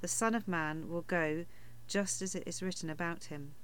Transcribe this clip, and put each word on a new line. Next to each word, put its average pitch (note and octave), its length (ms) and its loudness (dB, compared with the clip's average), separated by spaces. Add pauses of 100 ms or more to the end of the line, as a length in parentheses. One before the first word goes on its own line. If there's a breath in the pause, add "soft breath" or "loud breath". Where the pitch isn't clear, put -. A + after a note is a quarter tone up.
The F3 80 -2
Son A3+ 260 4
of A3 140 0
Man D#3 400 0
will E3+ 140 0
go E3 440 4 (400 loud breath)
just G3+ 360 2
as F#3+ 120 -2
it F3 100 -2
is - 160 -4
written F3+ 300 -2
about E3+ 360 -2
him. D3 380 -6